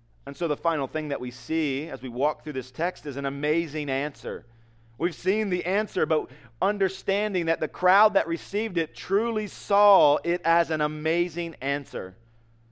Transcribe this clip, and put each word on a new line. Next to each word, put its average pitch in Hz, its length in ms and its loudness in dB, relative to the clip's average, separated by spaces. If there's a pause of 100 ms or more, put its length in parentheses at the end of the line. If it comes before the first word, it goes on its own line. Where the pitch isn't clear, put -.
(260)
And 139 100 -12
so 170 100 -2
the 147 100 0
final 156 300 0
thing 156 220 -6
that 135 120 -4
we 123 120 -8
see 151 560 -2
as 135 140 -10
we 131 60 -8
walk 135 360 -2
through 151 80 -8
this 131 180 -8
text 175 340 -6
is 139 120 -8
an 139 100 -4
amazing 147 640 -2
answer. 131 560 -6 (500)
We've 165 180 -2
seen 202 360 -2
the 180 140 -2
answer, 190 420 -2
but 151 240 0 (320)
understanding 196 840 0
that 165 120 0
the 156 80 -2
crowd 190 480 4
that 185 140 2
received 190 500 -4
it 160 160 -2
truly 214 540 -2
saw 196 760 6
it 175 220 0
as 165 260 4
an 156 120 0
amazing 160 800 -2
answer. 127 560 -6 (560)